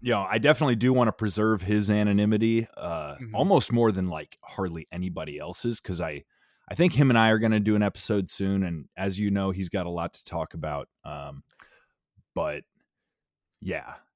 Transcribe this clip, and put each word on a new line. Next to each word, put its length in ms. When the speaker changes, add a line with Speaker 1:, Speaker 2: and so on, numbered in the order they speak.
Speaker 1:
you 100
know, 160
I 100
definitely 380
do 160
wanna 200
preserve 500
his 280
anonymity, 760
uh, 380
Speaker 2:
Mm-hmm. 200
Speaker 1:
almost 380
more 180
than, 180
like, 340
hardly 500
anybody 460
else's, 420
'cause 200
I, 240
I 40
think 200
him 160
and 80
I 120
are 80
gonna 220
do 140
an 80
episode 460
soon, 360
and 220
as 200
you 120
know, 200
he's 200
got 160
a 40
lot 240
to 100
talk 300
about. 340
Um, 380
but, 300
yeah, 340